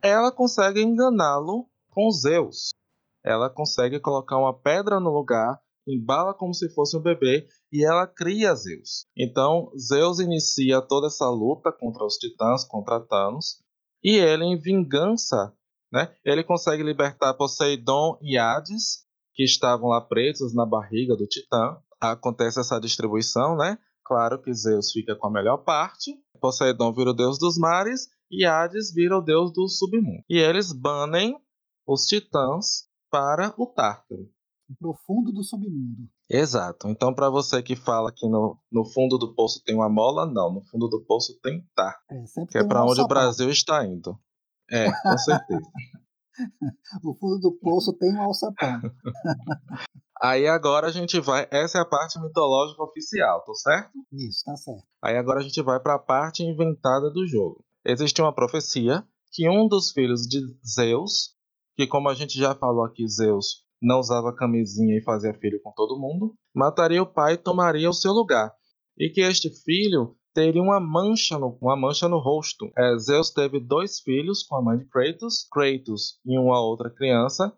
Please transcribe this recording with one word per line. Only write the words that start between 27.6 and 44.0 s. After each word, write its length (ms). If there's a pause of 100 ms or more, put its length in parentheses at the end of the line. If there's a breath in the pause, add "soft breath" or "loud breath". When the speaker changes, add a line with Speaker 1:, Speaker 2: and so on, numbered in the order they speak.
Speaker 1:
e 140
Hades 480
vira 240
o 40
deus 320
do 140
submundo. 640
E 80
eles 340
banem 640 (500)
os 200
titãs 840 (220)
para 480
o 100
Tártaro. 600 (400)
Speaker 2:
O 100
profundo 540
do 100
submundo. 640 (220)
Speaker 1:
Exato. 580
Então, 260
pra 160
você 320
que 140
fala 400
que 140
no, 280 (140)
no 140
fundo 320
do 180
poço 300
tem 100
uma 140
mola, 360
não. 280
No 120
fundo 220
do 180
poço 360
tem 340
Tártaro, 460
Speaker 2:
É, 40
sempre 280
Speaker 1:
que 40
é 40
Speaker 2:
tem 40
um 40
Speaker 1:
pra 140
onde 180
o 20
Speaker 2:
alçapão. 60
Speaker 1:
Brasil 400
está 360
indo. 320 (540)